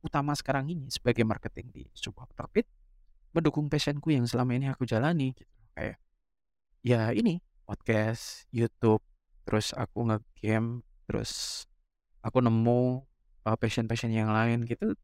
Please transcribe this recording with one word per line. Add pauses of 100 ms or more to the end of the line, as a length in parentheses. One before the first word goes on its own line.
utama
sekarang
ini
sebagai
marketing
di (140)
sebuah
penerbit (640)
mendukung
passionku
yang
selama
ini
aku
jalani
gitu. (160)
Kayak, (880)
ya
ini, (240)
podcast,
YouTube, (480)
terus
aku
nge-game, (240)
terus (560)
aku
nemu, (400)
eh,
passion-passion
yang
lain
gitu. (120)